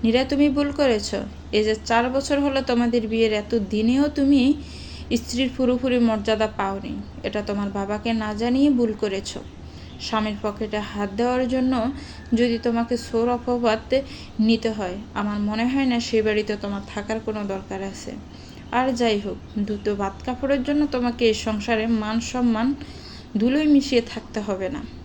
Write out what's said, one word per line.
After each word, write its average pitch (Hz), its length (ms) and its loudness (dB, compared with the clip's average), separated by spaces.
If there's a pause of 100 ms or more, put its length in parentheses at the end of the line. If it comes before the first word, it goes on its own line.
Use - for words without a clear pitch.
নীরা, 240 200 4
তুমি 285 240 4
ভুল 285 220 2
করেছ। 240 440 2 (380)
এই 214 120 4
যে 220 100 2 (100)
চার 240 260 2
বছর 277 300 0
হলো 269 220 2
তোমাদের 240 460 2
বিয়ের, 226 240 2
এত 214 260 0 (120)
দিনেও 240 380 4
তুমি 277 460 4 (640)
স্ত্রীর 240 400 0
পুরোপুরি 254 420 2
মর্যাদা 220 580 2
পাওনি। 196 400 -4 (260)
এটা 208 240 -4
তোমার 202 240 -2
বাবাকে 208 420 -2
না 214 220 -2
জানিয়ে 247 360 4
ভুল 240 220 2
করেছ। 196 460 -4 (640)
স্বামীর 214 420 -2
পকেটে 208 360 -4
হাত 208 380 -4
দেওয়ার 247 320 2
জন্য 254 440 0 (420)
যদি 233 280 4
তোমাকে 233 340 0
চোর 233 320 0
অপবাদ 240 680 0 (460)
নিতে 226 300 4
হয়, 202 240 -4 (200)
আমার 208 260 -2
মনে 214 260 0
হয় 269 180 2
না 240 160 2
সেই 226 220 2
বাড়িতে 208 340 0
তোমার 202 240 -4 (140)
থাকার 214 260 -4
কোনো 214 240 -4
দরকার 196 380 -6
আছে। 196 300 -8 (600)
আর 262 200 2
যাই 233 280 2
হোক, 196 160 -6 (220)
দুটো 208 360 -2
ভাত 196 320 -4
কাপড়ের 262 360 0
জন্য 294 300 2
তোমাকে 240 340 2
এই 220 80 6
সংসারে 220 520 0
মান 226 340 0
সম্মান 240 540 2 (640)
ধুলোয় 262 280 4
মিশিয়ে 269 360 6
থাকতে - 380 -8
হবে 190 280 -2
না। 156 120 -6 (240)